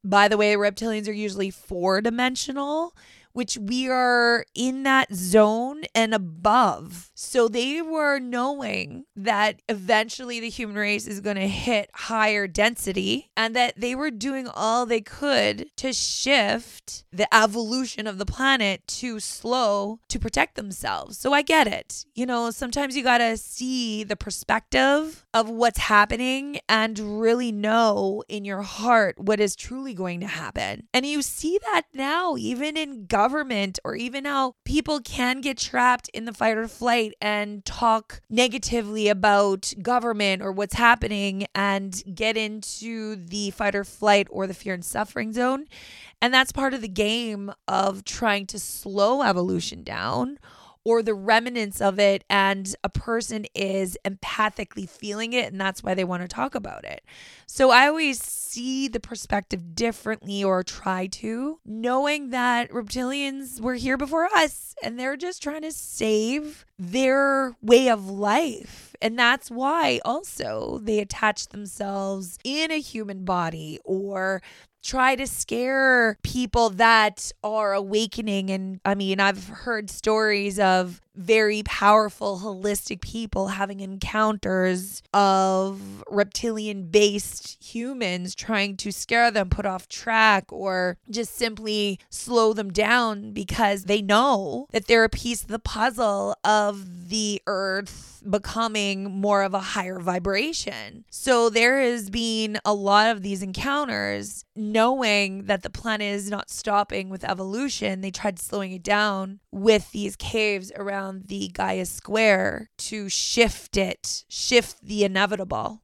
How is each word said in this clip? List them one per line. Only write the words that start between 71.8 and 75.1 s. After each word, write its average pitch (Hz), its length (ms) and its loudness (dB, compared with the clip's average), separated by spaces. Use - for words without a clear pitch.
in 311 260 -2
a 311 80 -2
human 202 460 -10
body, 165 580 -2
or 190 580 -2
try 262 320 2